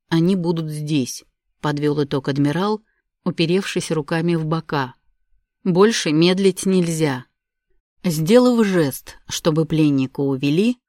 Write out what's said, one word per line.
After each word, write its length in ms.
они 280
будут 340
здесь», 540
подвел 440
итог 240
адмирал, 520
уперевшись 680
руками 460
в 100
бока. 480
«Больше 480
медлить 540
нельзя». 600
Сделав 600
жест, 520
чтобы 380
пленника 540
увели, 580